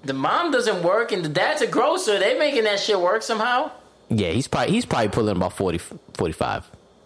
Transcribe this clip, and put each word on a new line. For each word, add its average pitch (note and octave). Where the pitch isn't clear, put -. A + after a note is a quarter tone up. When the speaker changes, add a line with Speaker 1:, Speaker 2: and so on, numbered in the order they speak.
Speaker 1:
the C3+
mom G3
doesn't G#3+
work G#3+
and F#3
the D#3
dad's F#3
a A3+
grocer. A#3
They A3+
making C#4
that G#3
shit G3+
work F#3
somehow. B3
Speaker 2:
Yeah, G2+
he's A#2
probably, C#3
he's A#3+
probably A#2
pulling G#2
about F2+
forty, F2+
forty-five. -